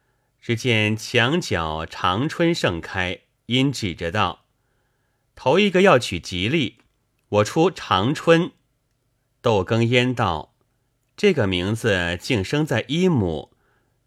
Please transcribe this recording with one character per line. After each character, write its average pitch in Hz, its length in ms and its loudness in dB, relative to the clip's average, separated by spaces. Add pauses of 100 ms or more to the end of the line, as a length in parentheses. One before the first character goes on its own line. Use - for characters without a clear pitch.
(400)
只 117 160 -4
见 110 400 0
墙 123 440 0
角 80 460 -4
长 101 420 -2
春 170 240 0
盛 101 280 -2
开， 90 400 -6 (260)
因 131 240 0
指 98 240 -6
着 85 160 -6
道 95 360 -4 (880)
：“头 156 240 2
一 208 100 2
个 185 120 4
要 180 140 8
取 107 220 -2
吉 90 300 -4
利， 143 300 -2 (500)
我 104 160 2
出 165 260 2
长 104 420 0
春。” 165 380 2 (880)
窦 107 220 2
更 117 240 0
烟 123 260 2
道 95 440 -4 (600)
：“这 202 160 2
个 127 140 0
名 92 260 0
字 92 480 0
竟 113 220 -2
生 147 240 -2
在 120 220 -2
一 170 180 0
亩， 98 460 0 (540)